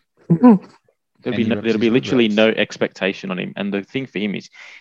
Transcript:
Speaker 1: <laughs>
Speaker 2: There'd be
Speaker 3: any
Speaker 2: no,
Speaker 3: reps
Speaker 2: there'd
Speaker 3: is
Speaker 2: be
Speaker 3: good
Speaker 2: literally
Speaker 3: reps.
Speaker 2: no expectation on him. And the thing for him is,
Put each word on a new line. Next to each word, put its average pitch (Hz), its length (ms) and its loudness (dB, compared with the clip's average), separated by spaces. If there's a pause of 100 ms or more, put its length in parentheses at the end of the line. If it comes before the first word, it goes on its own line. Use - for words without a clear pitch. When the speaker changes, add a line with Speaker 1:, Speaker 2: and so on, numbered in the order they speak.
Speaker 1:
<laughs> - 220 -10 (920)
Speaker 2:
There'd 123 140 -6
be 117 80 0
Speaker 3:
any - 20 -2
Speaker 2:
no, 113 100 0
Speaker 3:
reps 104 80 -6
Speaker 2:
there'd 113 120 0
Speaker 3:
is - 20 -2
Speaker 2:
be 113 100 2
Speaker 3:
good 110 60 2
Speaker 2:
literally 127 320 2
Speaker 3:
reps. 104 100 0
Speaker 2:
no 110 140 4
expectation 101 840 -4
on 92 80 -6
him. 98 160 -8
And 98 180 -6
the 98 100 -4
thing 135 220 -8
for 92 140 -8
him 101 160 -4
is, 92 140 -12 (320)